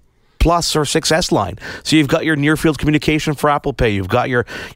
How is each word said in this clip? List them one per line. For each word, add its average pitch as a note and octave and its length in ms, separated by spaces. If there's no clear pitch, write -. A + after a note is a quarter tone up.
Plus E3 380
or D3+ 80
six - 260
S E3 220
line. G#2 260
So - 140
you've D3+ 100
got D#3 180
your D#3 120
near D3 200
field D3+ 220
communication D3+ 560
for D3 160
Apple D3 220
Pay. A#2+ 180
You've G2 160
got B2 220
your, B2 180